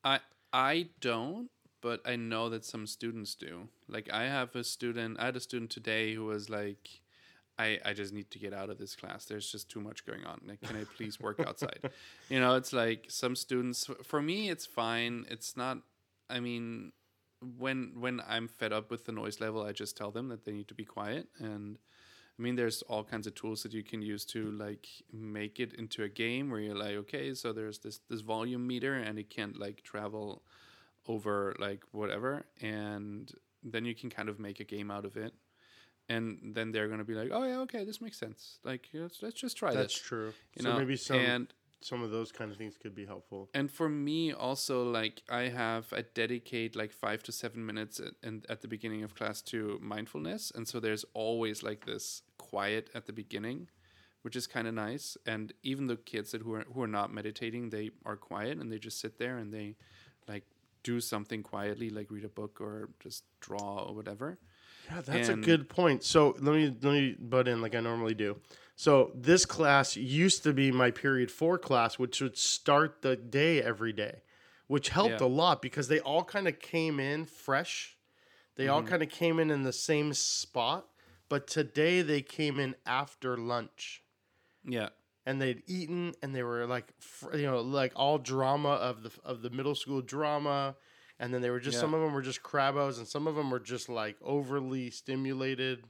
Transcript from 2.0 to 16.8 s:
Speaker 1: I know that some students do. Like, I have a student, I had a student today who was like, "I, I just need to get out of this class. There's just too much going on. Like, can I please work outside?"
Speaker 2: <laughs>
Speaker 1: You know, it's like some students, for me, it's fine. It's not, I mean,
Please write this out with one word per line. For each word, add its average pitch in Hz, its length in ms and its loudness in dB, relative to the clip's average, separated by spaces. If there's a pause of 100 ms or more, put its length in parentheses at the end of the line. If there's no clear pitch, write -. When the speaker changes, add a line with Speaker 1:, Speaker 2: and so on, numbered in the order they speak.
Speaker 1:
I 123 120 -2
know 113 340 0
that 113 140 -6
some 110 220 -8
students 113 480 -6
do. 87 340 -12 (200)
Like, 107 240 -8
I 113 120 0
have 131 320 -2
a 120 80 -4
student, 113 540 -4
I 120 80 0
had 127 100 -2
a 120 40 -6
student 117 300 -6
today 110 440 -2
who 110 120 -6
was 107 240 -4
like, 104 380 -6 (720)
"I, 110 260 4
I 104 80 0
just 98 200 -4
need 104 200 -10
to 98 60 -16
get 98 140 -8
out 98 160 -8
of 101 100 -8
this 98 180 -10
class. 98 300 -12
There's 104 240 -6
just - 200 -10
too 110 100 -10
much - 240 -12
going 110 200 -10
on. 82 220 -12
Like, 104 140 -16
can - 160 -8
I 107 80 -6
please 107 360 -12
work 107 200 -4
outside?" - 500 -4 (180)
Speaker 2:
<laughs> - 200 -20
Speaker 1:
You 131 120 2
know, 127 160 8
it's 127 160 0
like 113 360 2
some 127 280 -2
students, 123 520 -2 (140)
for 147 180 -2
me, 185 300 -2
it's - 160 -6
fine. 117 640 0
It's - 260 -10
not, 127 220 -2 (500)
I 123 120 -4
mean, 117 520 -6 (680)